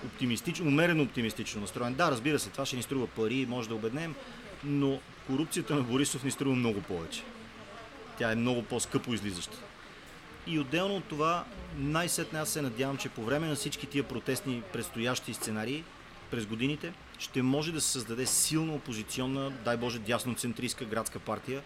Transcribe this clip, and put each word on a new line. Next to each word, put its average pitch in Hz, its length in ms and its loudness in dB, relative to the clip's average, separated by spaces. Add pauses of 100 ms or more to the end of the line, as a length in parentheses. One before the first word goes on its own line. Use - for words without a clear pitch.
оптимистич-, 127 560 0
умерено 156 420 6
оптимистично 110 580 -2
настроен. 123 320 -2
Да, 156 180 4
разбира 131 280 2
се, 101 100 -2
това 135 160 -4
ще 131 100 -2
ни 120 80 -2
струва 131 240 0
пари, 120 420 2
може 120 200 -2
да 113 60 -2
обеднеем, 135 400 -2 (480)
но 139 360 4 (280)
корупцията 151 480 2
на 143 60 4
Борисов 127 420 2
ни 135 80 2
струва 135 240 2
много 117 260 4
повече. 82 420 -4 (960)
Тя 113 140 4
е 113 40 4
много 120 280 4
по-скъпо 123 500 0
излизаща. 95 440 -2 (920)
И 160 120 2
отделно 170 360 2
от 175 80 -2
това, 160 420 2 (320)
най-сетне 160 600 2
аз 151 100 0
се 156 120 0
надявам, 135 360 0
че 131 120 -2
по 113 140 -6
време 143 240 2
на 151 80 2
всички - 320 -4
тия 139 160 0
протестни 123 600 -2 (100)
предстоящи 117 600 0
сценарии 113 500 -2 (480)
през 117 140 0
годините 139 480 0 (240)
ще - 240 0
може 147 300 4
да 156 100 0
се - 100 2
създаде 120 340 0
силна 160 480 4
опозиционна, 131 760 -2
дай 120 280 0
Боже, 120 220 0
дясноцентристка 117 840 -2
градска 110 340 -2
партия 120 460 -4